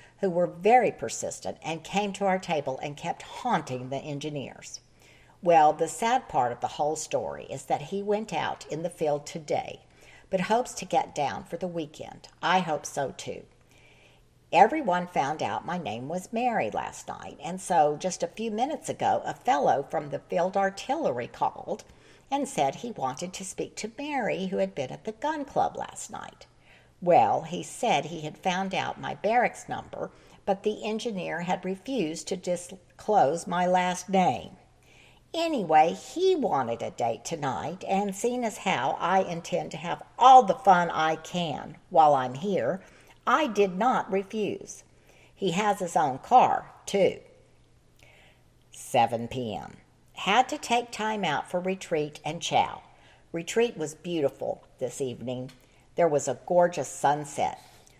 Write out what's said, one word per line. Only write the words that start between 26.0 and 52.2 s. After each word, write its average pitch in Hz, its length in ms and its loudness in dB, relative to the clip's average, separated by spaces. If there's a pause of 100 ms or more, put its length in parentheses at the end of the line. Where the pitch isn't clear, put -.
night. - 360 -16 (560)
Well, 135 400 6
he 165 200 -8
said 156 440 -2
he 156 160 -10
had 151 160 -10
found 190 360 -2
out 131 240 -4
my 135 160 -8
barracks 220 540 0
number, - 420 -10 (360)
but 190 160 -2
the 214 240 -4
engineer 190 560 -6
had 180 240 -2
refused 190 640 -4
to 190 80 -4
disclose 175 1120 0
my 180 200 0
last 180 420 2
name. 180 440 2 (840)
Anyway, 185 580 4
he 359 440 0
wanted 139 440 0
a 113 120 -6
date 117 320 -2
tonight, 143 640 -6
and 190 260 0
seeing 240 300 -2
as 214 140 -4
how 143 420 0
I 190 220 4
intend 170 500 -4
to 165 40 -10
have 156 240 -6 (160)
all 254 280 12
the 185 100 2
fun 175 360 6
I 160 260 2
can 160 600 -6 (140)
while 156 240 8
I'm 127 200 2
here, 156 460 0 (460)
I 277 220 4
did 196 280 2
not 226 360 0
refuse. 196 720 -6 (500)
He 190 160 -2
has 202 300 0
his 180 160 -2
own 139 220 2
car, - 520 6 (160)
too. 190 320 2 (1500)
Seven 117 580 0
P 117 280 -6
M. - 220 -12 (340)
Had 226 380 2
to 302 80 -6
take 240 340 -2
time 214 320 -4
out 143 260 -2
for 180 80 -2
retreat 175 680 -4